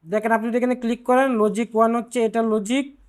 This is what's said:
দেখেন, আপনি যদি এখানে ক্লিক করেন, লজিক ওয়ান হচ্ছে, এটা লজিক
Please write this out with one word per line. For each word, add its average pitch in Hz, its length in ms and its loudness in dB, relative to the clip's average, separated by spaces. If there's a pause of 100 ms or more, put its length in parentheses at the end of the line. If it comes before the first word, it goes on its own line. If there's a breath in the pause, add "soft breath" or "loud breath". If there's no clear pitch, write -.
(120)
দেখেন, 214 200 0
আপনি 226 180 0
যদি 226 80 -2
এখানে 247 260 0
ক্লিক 240 260 -2
করেন, 254 180 4 (140)
লজিক 214 360 0
ওয়ান 226 220 4
হচ্ছে, 233 280 -6
এটা 226 140 -2 (120)
লজিক 226 320 0 (240)